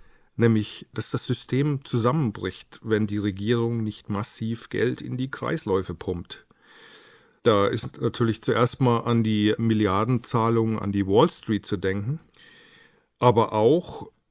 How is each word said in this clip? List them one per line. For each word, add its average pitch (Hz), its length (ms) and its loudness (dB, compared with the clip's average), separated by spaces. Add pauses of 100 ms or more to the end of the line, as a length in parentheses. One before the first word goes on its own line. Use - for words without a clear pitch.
(360)
nämlich, 110 580 0
dass - 180 -6
das - 160 -6
System 139 560 -2
zusammenbricht, 117 1000 -2
wenn 107 240 2
die 104 100 -4
Regierung 113 640 -2
nicht - 260 -8
massiv 110 600 -6
Geld 113 320 -2
in 123 160 -8
die 131 120 -4
Kreisläufe 104 640 -4
pumpt. - 520 -8 (960)
Da 101 240 4
ist - 340 -6
natürlich 117 400 -2
zuerst 117 400 0
mal 120 180 4
an 117 240 0
die 107 340 2
Milliardenzahlungen 113 1200 2
an 101 120 -4
die 98 160 0
Wall 120 220 6
Street - 360 -4
zu 101 120 -4
denken, 101 420 -4 (1000)
aber 117 360 4
auch 127 560 2 (200)